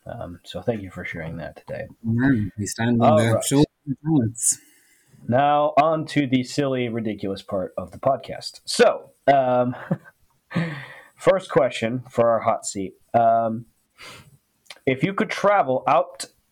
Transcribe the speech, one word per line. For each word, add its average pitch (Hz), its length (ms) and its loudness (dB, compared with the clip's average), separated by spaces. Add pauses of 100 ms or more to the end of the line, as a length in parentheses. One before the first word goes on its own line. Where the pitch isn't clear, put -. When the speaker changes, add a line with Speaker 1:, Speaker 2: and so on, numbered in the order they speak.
Speaker 1:
Um, 87 380 -12
so - 180 -12
thank 113 200 -4
you 92 80 -14
for 87 140 -14
sharing 82 340 -10
that 76 180 -12
today. - 300 -12 (200)
Speaker 2:
Amen. 113 520 0
We 101 80 -4
stand 117 360 0
on 135 100 6
Speaker 1:
All 123 60 6
Speaker 2:
the 117 140 4
Speaker 1:
right. 113 120 0
Speaker 2:
shoulders 143 220 4 (220)
of 135 160 -4
giants. 120 540 0 (680)
Speaker 1:
Now 147 540 2
on 156 260 2
to 147 200 0
the 127 180 0
silly, 131 440 -2
ridiculous 107 540 -4
part 92 360 -6
of 92 140 -12
the - 60 -18
podcast. - 680 -4
So, - 440 0 (220)
um, 127 420 2 (800)
<laughs> 156 600 -6
first 185 340 2
question 123 600 0
for 117 180 2
our 113 120 4
hot 107 260 0
seat. 98 280 -8 (200)
Um, 113 520 2 (1200)
if 131 180 0
you 196 120 0
could 208 160 -2
travel 131 560 2
out, 156 400 0 (260)